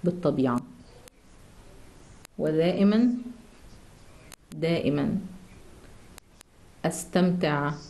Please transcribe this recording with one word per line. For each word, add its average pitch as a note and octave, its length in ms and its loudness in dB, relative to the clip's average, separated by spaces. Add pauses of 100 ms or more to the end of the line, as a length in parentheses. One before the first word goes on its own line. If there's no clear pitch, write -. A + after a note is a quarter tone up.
بالطبيعة، C3+ 560 0 (1800)
ودائمًا، F#3 720 4 (1400)
دائمًا D3+ 680 0 (1700)
أستمتع E3 880 0 (180)